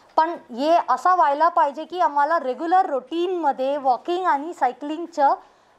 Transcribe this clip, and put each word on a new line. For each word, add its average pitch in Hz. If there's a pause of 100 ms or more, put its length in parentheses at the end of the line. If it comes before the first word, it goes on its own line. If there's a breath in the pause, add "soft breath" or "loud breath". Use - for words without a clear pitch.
(160)
पण 330
हे 302 (100)
असा 254
व्हायला 311
पाहिजे 311
की 349
आम्हाला 302
रेग्युलर 320
रुटीनमध्ये 285
वॉकिंग 285
आणि 302
सायकलिंगचं 294 (440 soft breath)